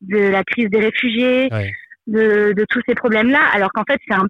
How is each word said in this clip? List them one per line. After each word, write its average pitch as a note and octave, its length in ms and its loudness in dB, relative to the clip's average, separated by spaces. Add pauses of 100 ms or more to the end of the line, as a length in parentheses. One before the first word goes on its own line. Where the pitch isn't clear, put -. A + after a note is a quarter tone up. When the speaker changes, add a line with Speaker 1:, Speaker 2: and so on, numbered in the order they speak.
Speaker 1:
de G3 160 -4
la G3 260 2
crise A3+ 260 -4
des G#3+ 100 2
réfugiés, B3 720 0
Speaker 2:
Ouais. G2+ 200 -4 (360)
Speaker 1:
de, G#3 460 2
de G#3+ 160 0
tous B3 180 -2
ces A#3 80 0
problèmes-là, A#3+ 460 2 (120)
alors G3 180 0
qu'en G#3+ 160 -4
fait, C#4 200 -2
c'est G#3+ 80 -2
un F#3+ 140 2